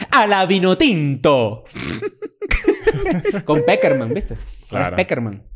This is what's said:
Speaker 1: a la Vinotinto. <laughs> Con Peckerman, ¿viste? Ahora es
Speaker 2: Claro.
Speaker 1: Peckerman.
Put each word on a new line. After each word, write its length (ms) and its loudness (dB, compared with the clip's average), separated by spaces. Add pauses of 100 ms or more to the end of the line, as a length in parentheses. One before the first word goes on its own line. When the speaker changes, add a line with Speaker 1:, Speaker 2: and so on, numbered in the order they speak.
(100)
Speaker 1:
a 160 4
la 180 2
Vinotinto. 1160 2 (100)
<laughs> 1700 -2
Con 200 0
Peckerman, 480 2
¿viste? 220 -6
Ahora 60 -12
es 280 -18
Speaker 2:
Claro. 280 -4
Speaker 1:
Peckerman. 460 -4 (140)